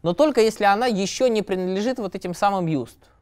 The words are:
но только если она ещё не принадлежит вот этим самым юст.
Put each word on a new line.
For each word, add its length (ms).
но 100
только 300
если 220
она 220
ещё 420
не 120
принадлежит 580
вот 160
этим 200
самым 320
юст. 320